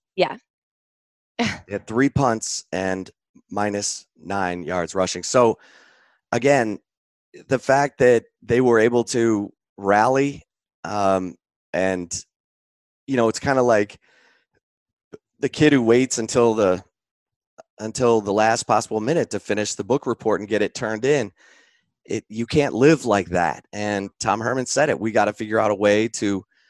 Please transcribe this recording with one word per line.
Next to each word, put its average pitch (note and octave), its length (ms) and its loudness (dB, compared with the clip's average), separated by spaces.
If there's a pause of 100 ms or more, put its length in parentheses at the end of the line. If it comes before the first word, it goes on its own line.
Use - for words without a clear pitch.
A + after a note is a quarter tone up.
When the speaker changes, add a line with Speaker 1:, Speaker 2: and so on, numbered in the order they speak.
(160)
Speaker 1:
Yeah. F3+ 260 -2
<laughs> - 40 -20 (920)
Speaker 2:
They A3 340 -6
had G2+ 140 -8
three B2+ 220 0
punts A#2+ 640 -2
and F#2+ 380 -4 (400)
minus G2+ 560 -4 (100)
nine F2+ 460 -6
yards F2 320 -6
rushing. F#2 280 -2
So, A#2+ 360 2 (720)
again, A#2+ 460 0 (680)
the C3 100 0
fact C#3 400 0
that B2 260 4 (180)
they A#2 180 0
were A#2+ 180 4
able A#2 260 2
to A2+ 480 -2 (240)
rally, A2+ 680 2 (400)
um, F#2+ 500 -2 (380)
and, F2+ 520 -4 (800)
you C3+ 100 -2
know, A#2 120 2
it's A2 120 -4
kinda C3+ 220 2
like G#2+ 360 2 (1400)
the C#3+ 100 -2
kid D3+ 220 4
who C3 100 4
waits A#2+ 360 2
until A#2 360 2
the, F#2+ 280 2 (960)
until A2+ 440 0
the G2+ 100 -4
last A2 300 2
possible A2 380 -2
minute C3+ 300 -2
to G2+ 100 -6
finish G#2 340 -4
the G#2 100 -10
book B2 220 -2
report G#2+ 340 -2
and G#2 80 -10
get G#2 140 0
it G2 120 -2
turned A2 300 -6
in. C3 260 0 (760)
It, G#2+ 220 -6
you A2+ 180 -6
can't C#3+ 280 0
live C#3+ 300 4
like G2+ 260 0
that. E2+ 420 -2
And G#2 360 -4 (120)
Tom G#2+ 200 -2
Herman B2 260 -4
said D3+ 220 0
it, A2 100 -2
"We A2 140 -4
gotta G#2 220 2
figure G#2+ 240 -4
out G#2+ 120 2
a G#2+ 40 0
way G#2 340 2
to, G2+ 360 -4 (260)